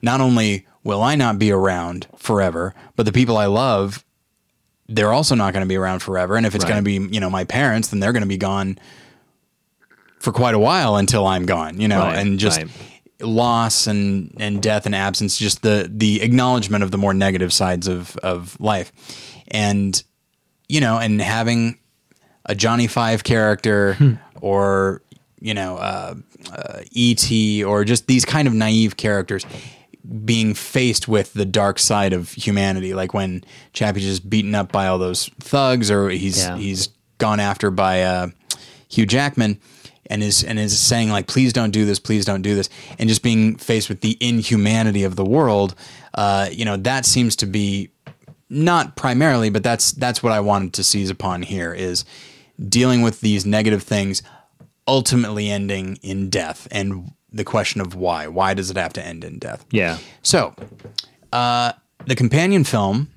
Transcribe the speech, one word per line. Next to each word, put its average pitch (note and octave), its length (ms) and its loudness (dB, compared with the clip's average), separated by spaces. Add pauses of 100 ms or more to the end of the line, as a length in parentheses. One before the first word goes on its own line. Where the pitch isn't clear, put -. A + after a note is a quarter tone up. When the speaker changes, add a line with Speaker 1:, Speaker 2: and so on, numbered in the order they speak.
Speaker 1:
not B2 180 2
only A2+ 460 2 (180)
will G2+ 180 0
I C3+ 140 2
not A#2 220 2
be G#2+ 120 4
around F2+ 560 0 (100)
forever, F#2+ 580 0 (220)
but A2+ 100 2
the G#2+ 60 -2
people A#2 240 4
I G#2 100 4
love, G#2 580 0 (840)
they're G#2+ 240 2
also C#3+ 220 2
not G2+ 180 2
gonna F#2+ 140 -2
be F#2+ 100 0
around F#2 240 -2
forever. F#2 360 -2
And A2+ 100 2
if G2 80 0
it's G2 100 0
Speaker 2:
Right. F2 60 -2
Speaker 1:
gonna G#2 120 0
be, G2+ 120 0 (160)
you G#2+ 100 -4
know, F#2+ 100 -2
my F#2 140 -2
parents, A#2+ 440 0
then G#2 120 -4
they're G#2 120 0
gonna A2+ 140 0
be G2 120 -2
gone F#2+ 400 -4 (1400)
for A2+ 120 -2
quite A#2 220 2
a G#2+ 40 4
while A#2+ 380 4
until G2+ 300 2
I'm F#2 200 0
gone, E2+ 340 -2
you G#2+ 80 2
know, G2+ 120 2
Speaker 2:
Right, F#2 180 0
Speaker 1:
and G2 200 0
just F#2+ 200 2
Speaker 2:
right. D#2+ 100 -8 (520)
Speaker 1:
loss A#2 680 2
and, G2+ 520 -2
and G2+ 240 -4
death G#2+ 240 0
and G2+ 80 -2
absence, G2 440 -2
just G#2 240 -2
the, G#2 300 2
the G#2+ 300 2
acknowledgement A#2+ 640 2
of F#2 60 -2
the G2+ 80 -2
more G2 160 2
negative F#2+ 380 0
sides F2+ 360 0
of, F2+ 300 -6
of F2+ 420 -6
life. G2+ 320 -2 (560)
And, G2+ 540 0 (680)
you D3+ 120 0
know, A2+ 180 2
and G#2+ 240 0
having A2+ 560 -2 (680)
a G#2+ 80 -4
Johnny A2+ 320 2
Five A2+ 380 0
character G#2 680 2
Speaker 2:
Hmm. C3 180 6 (280)
Speaker 1:
or, G2 640 0 (380)
you A2 140 -4
know, F#2 220 -6
uh, F#2+ 380 -6 (380)
uh, - 280 -12 (100)
E A#2+ 240 4
T G#2+ 500 2
or G#2 200 2
just A2+ 220 0
these B2+ 180 4
kind D3+ 240 2
of A#2 60 2
naive A2 420 2
characters G2+ 480 -2 (800)
being A2 300 2
faced - 520 0
with G#2+ 280 0
the G#2 100 0
dark G2+ 340 0
side G2+ 340 2
of F2+ 200 -4
humanity, G2 640 -2
like F#2 180 -4
when F#2+ 320 -4 (280)
Chappie's G2+ 320 -2
just F#2+ 260 -4
beaten G#2+ 240 0
up G2 180 -2
by G2 140 0
all F#2 120 0
those F#2 300 -4 (100)
thugs, B2+ 520 0
or G2+ 180 2
he's, F#2 300 -2
Speaker 2:
Yeah. F2+ 180 -2
Speaker 1:
he's F#2+ 320 -4 (300)
gone G#2+ 220 0
after G2+ 300 0
by, F#2 320 0
uh, F2+ 260 -2 (600)
Hugh A2+ 180 2
Jackman A#2+ 540 0 (460)
and G#2 160 -4
is, G#2 200 0
and A2 160 -4
is G#2 200 0
saying, A2+ 320 2
like, G#2 160 -2
"Please C3 260 2
don't A2+ 200 0
do G#2+ 120 2
this, G2+ 140 0
please G#2+ 260 0
don't G2 160 -2
do G2+ 140 -2
this," G2 160 -2 (280)
and A2+ 100 0
just G#2+ 140 2
being A2 340 2
faced A2 340 -2
with G2 100 -8
the A2 200 0
inhumanity A2 840 2
of F#2 120 -2
the G2 100 -2
world, G#2 480 2 (400)
uh, G2 360 0
you G#2 140 -6
know, G#2 140 -2
that B2 260 -2
seems A#2+ 320 2
to G#2+ 100 -4
be G2 440 -2 (580)
not D#3+ 480 0
primarily, B2 540 2
but G2+ 120 0
that's, A#2 300 0
that's B2 300 -4
what A#2 100 2
I G#2+ 80 2
wanted G2+ 340 0
to G2 100 -4
seize G2 260 0
upon F2+ 320 -6
here, E2+ 320 -6
is F2+ 320 -6 (600)
dealing A#2+ 360 4
with A2 180 0
these G#2 240 0
negative G#2+ 380 2
things G2 400 -2 (640)
ultimately A#2 640 0
ending G2 520 -4
in F#2+ 280 -4
death, E2 400 -6
and G2 420 -6 (180)
the G#2+ 140 -6
question G#2 380 -2
of F2+ 120 -8
why. F2 320 -4
Why F#2+ 280 -2
does F#2+ 160 -6
it F#2+ 80 -6
have E2 160 -6
to E2+ 100 -12
end E2 180 -14
in E2+ 160 -14
death? - 320 -14
Speaker 2:
Yeah. E2+ 280 0 (240)
Speaker 1:
So, B2+ 320 0 (800)
uh, A#2+ 400 0 (340)
the C3 80 0
companion D3+ 500 4
film G#2+ 520 0